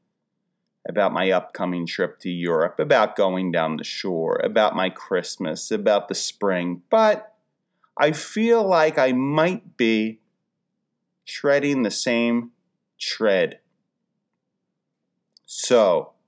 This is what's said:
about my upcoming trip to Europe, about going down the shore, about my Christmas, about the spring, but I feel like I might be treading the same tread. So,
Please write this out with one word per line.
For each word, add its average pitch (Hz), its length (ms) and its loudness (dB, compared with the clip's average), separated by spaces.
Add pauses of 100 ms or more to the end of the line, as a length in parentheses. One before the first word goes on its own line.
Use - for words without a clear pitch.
(880)
about 95 240 0
my 95 200 0
upcoming 90 540 -4
trip 87 340 -6
to 90 100 -8
Europe, 85 500 -2
about 143 380 2
going 92 340 0
down 80 240 0
the 76 80 -10
shore, 82 580 -4
about 107 320 2
my 92 160 -2
Christmas, - 800 -6
about 101 380 0
the 95 80 -6
spring, 90 760 -4
but 220 460 2 (640)
I 151 160 2
feel 220 520 0
like 160 320 2
I 131 140 4
might 147 640 0
be 113 460 0 (1080)
treading 143 560 0
the 101 80 0
same 117 600 -2 (460)
tread. 95 600 0 (1900)
So, 95 680 2 (140)